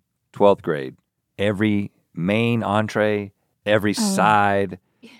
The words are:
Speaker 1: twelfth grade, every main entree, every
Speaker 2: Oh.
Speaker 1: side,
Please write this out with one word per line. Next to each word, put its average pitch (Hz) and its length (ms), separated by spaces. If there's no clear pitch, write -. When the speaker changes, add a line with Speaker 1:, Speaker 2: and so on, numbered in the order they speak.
Speaker 1:
twelfth 101 300
grade, 69 340
every 101 520
main 110 480
entree, 104 720
every 104 340
Speaker 2:
Oh. 202 160
Speaker 1:
side, 101 640